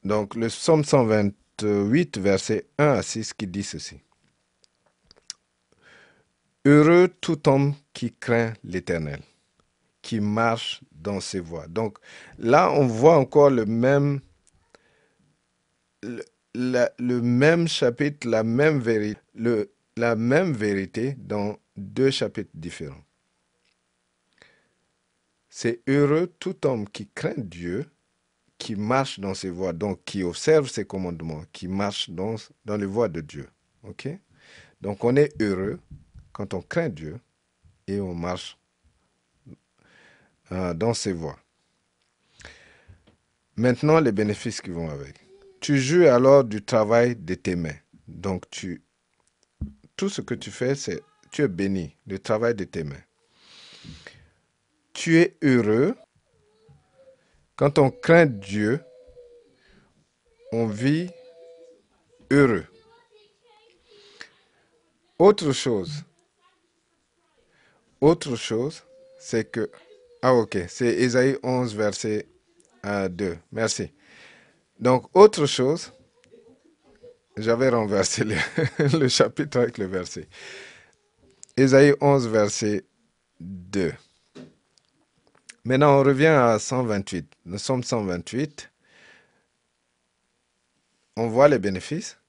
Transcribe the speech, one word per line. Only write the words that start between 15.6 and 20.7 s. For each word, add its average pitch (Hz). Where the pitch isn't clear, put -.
le, 113
la, 123
le 123
même 147
chapitre, 143
la 113
même 135
véri-, 107
le, 113
la 117
même 139
vérité 104